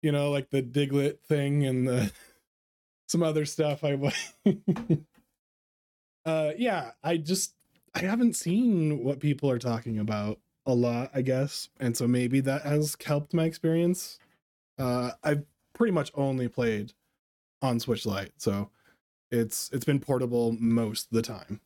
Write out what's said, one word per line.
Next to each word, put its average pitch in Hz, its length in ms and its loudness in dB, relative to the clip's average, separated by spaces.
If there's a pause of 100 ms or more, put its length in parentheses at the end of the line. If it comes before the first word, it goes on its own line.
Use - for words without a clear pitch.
you 151 100 2
know, 143 180 2
like 139 200 -2
the 139 120 0
Diglett 139 580 0
thing 143 440 2
and 127 240 2
the, 127 240 0 (480)
<laughs> - 480 -20
some 170 140 0
other 156 240 0
stuff 147 380 -2
I 143 100 2
wa-, 139 160 0 (340)
<laughs> 196 80 6 (1700)
uh, 156 340 2
yeah, 190 320 0 (120)
I 170 140 0
just, 165 380 -2 (400)
I 143 60 -2
haven't 220 360 2
seen 170 680 2
what 139 180 -2
people 143 300 2
are 123 80 2
talking 117 400 -2
about 107 400 -2 (280)
a 131 80 4
lot, 120 400 2
I 135 80 0
guess. 131 460 -2 (120)
And 120 160 0
so 123 100 0
maybe 123 340 2
that 135 220 0
has 147 420 0
helped 147 280 -2
my 165 120 2
experience. 165 760 0 (600)
Uh, 123 340 -2 (100)
I've 147 220 0 (280)
pretty 226 200 2
much 156 220 0
only 135 340 -2
played 110 440 -2 (680)
on 123 180 0
Switch 113 240 -4
Lite, 98 340 -4
so 101 320 -2 (600)
it's, 117 420 -2
it's 131 120 -4
been 143 160 2
portable 120 580 0
most 113 520 0
of 113 60 0
the 113 60 2
time. 110 440 -10